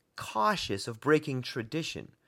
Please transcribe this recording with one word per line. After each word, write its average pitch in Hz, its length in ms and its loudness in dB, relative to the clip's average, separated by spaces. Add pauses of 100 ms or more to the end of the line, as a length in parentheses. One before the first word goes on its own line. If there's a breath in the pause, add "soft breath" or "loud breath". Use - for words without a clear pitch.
(180)
cautious 202 720 0
of 113 100 -10
breaking 147 420 4
tradition 120 720 -6 (160 soft breath)